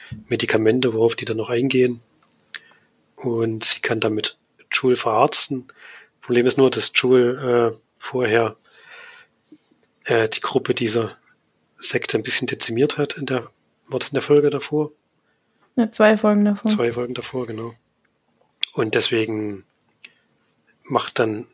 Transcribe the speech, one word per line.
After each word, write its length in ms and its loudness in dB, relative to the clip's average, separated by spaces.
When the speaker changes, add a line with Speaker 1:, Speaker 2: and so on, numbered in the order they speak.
Speaker 1:
Medikamente, 640 2
worauf 220 2
die 100 -10
dann 120 -4
noch 120 -6
eingehen. 520 0
Und 500 -2
sie 140 2
kann 200 -2
damit 380 -2
Joel 240 2
verarzten. 720 0
Problem 240 2
ist 120 2
nur, 120 6
dass 240 -2
Joel, 800 2
äh, 40 -18
vorher, 580 -2
äh, 240 0
die 120 -4
Gruppe 320 -2
dieser 440 -4
Sekte 420 -2
ein 60 -2
bisschen 240 0
dezimiert 500 0
hat 200 -4
in 80 -8
der, 240 -4
war 120 -6
das 100 -6
in 60 -6
der 60 -2
Folge 300 4
davor? 400 -4
Speaker 2:
Ja, 160 0
zwei 260 4
Folgen 280 4
davor. 240 0
Speaker 1:
Zwei 240 0
Folgen 200 -6
davor, 340 -8
genau. 260 -10
Und 220 0
deswegen 680 -2
macht 360 -4
dann 340 -2